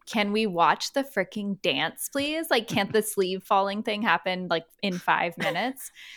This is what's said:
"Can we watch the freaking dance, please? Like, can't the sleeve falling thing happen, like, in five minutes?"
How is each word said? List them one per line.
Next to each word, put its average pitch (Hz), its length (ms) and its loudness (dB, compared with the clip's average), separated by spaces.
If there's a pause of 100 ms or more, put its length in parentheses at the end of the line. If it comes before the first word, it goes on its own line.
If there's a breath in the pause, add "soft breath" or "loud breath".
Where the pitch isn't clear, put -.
"Can 208 240 -2
we 220 160 2
watch 170 460 2
the 277 100 0
freaking 202 580 -4
dance, 151 480 -2
please? 302 400 -2
Like, 247 180 2
can't 202 240 0
the 214 120 4
sleeve 190 400 -2
falling 196 400 2
thing 208 180 -2
happen, 185 480 2
like, 165 160 0 (160)
in 185 160 -2
five 170 400 0
minutes?" 175 540 -4 (260 loud breath)